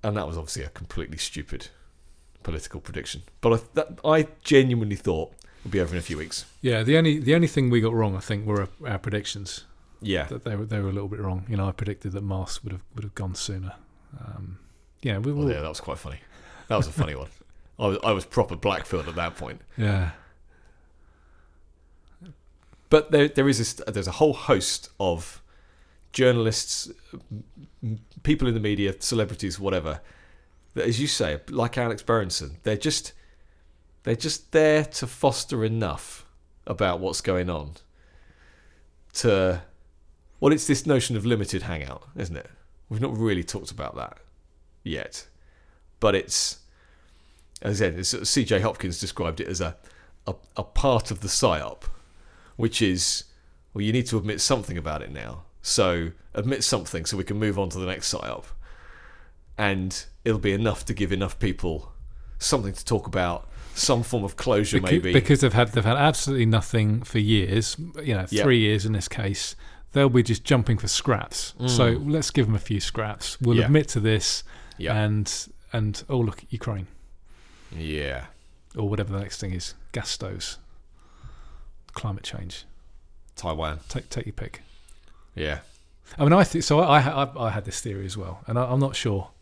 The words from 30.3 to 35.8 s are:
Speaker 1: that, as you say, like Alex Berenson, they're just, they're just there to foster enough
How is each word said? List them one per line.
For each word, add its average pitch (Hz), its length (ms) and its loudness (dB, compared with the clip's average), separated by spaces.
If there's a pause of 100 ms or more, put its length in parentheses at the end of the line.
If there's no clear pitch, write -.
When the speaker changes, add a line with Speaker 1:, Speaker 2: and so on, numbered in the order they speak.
Speaker 1:
that, - 120 0
as 117 140 0
you 147 60 0
say, 78 340 -2 (100)
like 117 260 0
Alex 117 260 -2
Berenson, 90 600 0
they're 107 140 0
just, - 360 -2 (920)
they're 117 100 0
just - 380 -6
there 156 320 6
to - 220 -6
foster 127 580 0
enough 110 600 -4 (420)